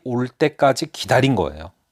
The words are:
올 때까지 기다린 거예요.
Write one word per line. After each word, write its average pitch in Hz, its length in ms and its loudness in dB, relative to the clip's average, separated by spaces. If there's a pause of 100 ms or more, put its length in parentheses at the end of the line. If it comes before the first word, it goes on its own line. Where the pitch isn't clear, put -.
올 123 220 -4
때까지 143 640 0
기다린 131 440 2
거예요. 78 340 -4 (220)